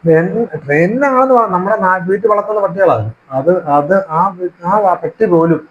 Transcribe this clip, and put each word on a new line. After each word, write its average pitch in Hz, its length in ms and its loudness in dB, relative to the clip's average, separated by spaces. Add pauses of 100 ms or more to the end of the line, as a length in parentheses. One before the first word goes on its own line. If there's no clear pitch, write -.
എൻ-, 175 420 2 (200)
ട്രെയിനിലാണെന്ന് 254 680 2
പറഞ്ഞാൽ 220 180 2
നമ്മുടെ 190 240 0
നാ-, 185 320 -2
വീട്ടിൽ 202 200 0
വളർത്തുന്ന 208 320 0
പട്ടികളാണ് 170 520 0 (180)
അത്. 160 340 0
അത് 151 440 0
ആ 170 200 0
വി-, 180 220 -6 (140)
ആ 196 140 0
വ-, 180 240 2
പട്ടി 165 220 -4
പോലും 165 460 2